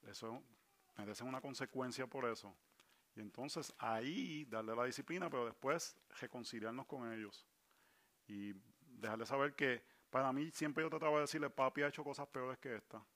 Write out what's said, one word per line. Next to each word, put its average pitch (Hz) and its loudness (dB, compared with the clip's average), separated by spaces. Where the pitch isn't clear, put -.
Eso 113 -6
merecen 104 -6
una 131 -4
consecuencia 127 -4
por 127 -2
eso. 104 -2
Y 110 -10
entonces 135 -6
ahí 147 0
darle 110 -2
la 120 4
disciplina, 165 -2
pero 123 2
después 135 0
reconciliarnos 120 -4
con 120 -4
ellos. 107 -8
Y 101 -4
dejarles 113 -4
saber 139 2
que 127 4
para 131 4
mí 147 0
siempre 151 0
yo 160 2
trataba 156 6
de 151 8
decirle, 147 2
"Papi 131 4
ha 143 6
hecho 147 -2
cosas 143 -4
peores 127 -2
que 123 -4
esta. 107 -10